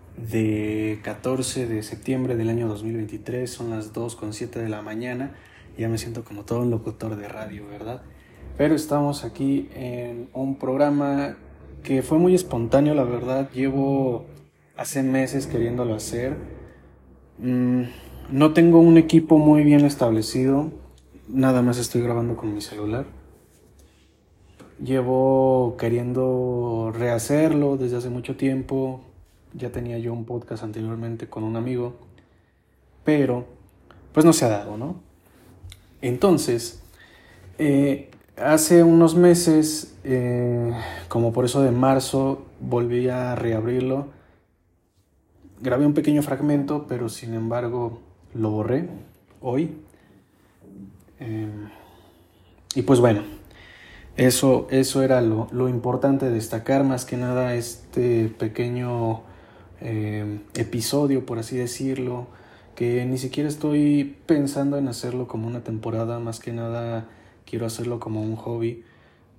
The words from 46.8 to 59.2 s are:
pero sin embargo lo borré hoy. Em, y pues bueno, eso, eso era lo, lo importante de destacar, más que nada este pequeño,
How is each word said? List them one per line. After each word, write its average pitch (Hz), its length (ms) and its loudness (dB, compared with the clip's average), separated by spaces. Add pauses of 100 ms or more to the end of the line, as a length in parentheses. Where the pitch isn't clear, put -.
pero 123 220 -6
sin 113 240 -10
embargo 117 640 -4 (360)
lo 113 160 -2
borré 117 380 -2 (520)
hoy. 143 380 -4 (1400)
Em, 107 500 -10 (1080)
y 131 80 0
pues 131 160 4
bueno, 117 240 4 (920)
eso, 127 540 2
eso 131 320 2
era 127 180 4
lo, 113 300 0
lo 127 180 0
importante 127 560 0
de 127 60 0
destacar, 113 520 -2
más 131 220 -2
que 127 120 -6
nada 123 360 -2
este 117 760 -2
pequeño, 117 920 -4 (580)